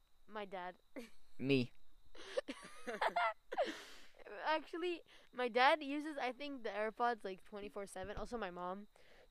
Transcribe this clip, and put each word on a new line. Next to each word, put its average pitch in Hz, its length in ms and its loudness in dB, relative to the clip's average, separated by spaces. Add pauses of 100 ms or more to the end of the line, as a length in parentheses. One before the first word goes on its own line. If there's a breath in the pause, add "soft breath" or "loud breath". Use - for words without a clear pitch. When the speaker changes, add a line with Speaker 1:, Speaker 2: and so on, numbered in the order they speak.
(280)
Speaker 1:
My 208 160 -6
dad. 180 300 -8 (220)
<laughs> - 420 -8
Speaker 2:
Me. 131 320 6 (2750 loud breath)
Speaker 1:
Actually, 339 500 0 (340 soft breath)
my 247 100 2
dad 254 360 8
uses, 294 380 -2
I 247 120 0
think, 269 320 -6
the 220 60 -2
AirPods, 220 540 0
like, 190 240 -6
twenty-four 202 380 -8
seven. 190 300 -8
Also, 208 200 -6
my 202 140 -2
mom, 180 360 -6 (440 soft breath)